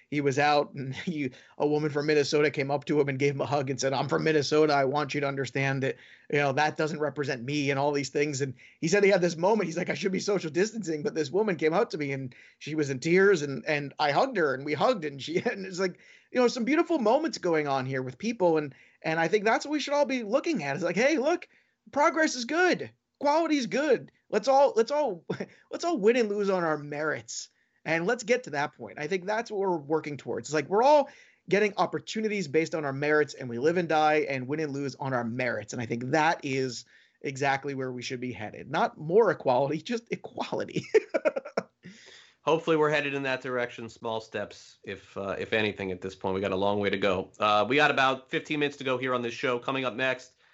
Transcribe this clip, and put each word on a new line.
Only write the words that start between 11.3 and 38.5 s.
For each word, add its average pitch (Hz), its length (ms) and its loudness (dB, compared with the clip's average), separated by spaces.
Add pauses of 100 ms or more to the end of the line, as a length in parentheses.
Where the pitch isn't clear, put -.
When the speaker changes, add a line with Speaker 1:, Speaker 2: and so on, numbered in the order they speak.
Speaker 1:
came 156 160 2
up 214 160 2
to 190 80 -6
me 143 160 -4
and 135 200 -8 (260)
she 147 160 -10
was 147 140 0
in 131 120 -4
tears 180 400 6
and, 139 260 -6
and 147 320 -2
I 147 120 2
hugged 226 260 2
her 147 180 2
and 135 80 -10
we 147 120 -2
hugged 202 280 0
and 139 180 -8
she," 156 160 -4
<laughs> 190 80 -2
and 196 200 -4
it's 185 140 -10
like, 185 200 -2 (320)
you 247 80 0
know, 247 80 6
some 240 160 0
beautiful 311 360 2
moments 247 380 2
going 156 300 0
on 135 180 0
here 131 160 -2
with 127 160 -8
people. 185 400 2
And, 147 160 -4 (300)
and 160 160 0
I 165 80 2
think 196 180 2
that's 247 200 4
what 285 80 -6
we 294 60 -2
should 277 140 -4
all 285 120 4
be 247 180 -2
looking 240 400 0
at. 139 120 -2
It's - 80 -4
like, 175 120 -2
"Hey, 269 240 4
look, 320 280 0 (440)
progress 311 440 2
is 247 100 -8
good. 277 440 0 (300)
Quality 311 380 2
is 233 100 -2
good. 262 440 0 (200)
Let's 214 160 0
all, 269 280 6
let's 226 160 2
all, 262 320 -2 (240)
<laughs> - 240 -20
let's - 140 -6
all 339 140 0
win 220 180 4
and 226 120 2
lose 202 200 -2
on 180 140 2
our 156 160 2
merits. 147 680 -8 (360)
And 160 220 0
let's 233 160 -2
get 240 220 0
to - 40 -12
that 143 260 -4
point." 117 240 -14
I 151 80 -8
think 175 180 -4
that's 214 260 -4
what 202 80 -4
we're 185 180 0
working 151 400 -4
towards. 113 320 -8
It's 143 40 -6
like, 151 140 0
we're 208 160 2
all 285 260 6 (380)
getting 202 300 2
opportunities 190 720 -2
based 156 260 0
on 160 120 -4
our 139 60 -2
merits, 147 440 2
and 135 120 -10
we 120 120 -6
live 165 180 2
and 175 100 0
die 156 400 4
and 131 200 -4
win 151 120 -4
and 147 140 -4
lose 139 260 -6
on 135 140 -4
our 120 100 0
merits. 117 500 -4
And 123 80 -6
I 110 40 -4
think 123 260 -4
that 156 320 4
is 131 400 -4 (380)
exactly 139 540 -2
where 131 160 -6
we 123 100 -10
should 123 180 -8
be 123 140 -8
headed. 101 360 -12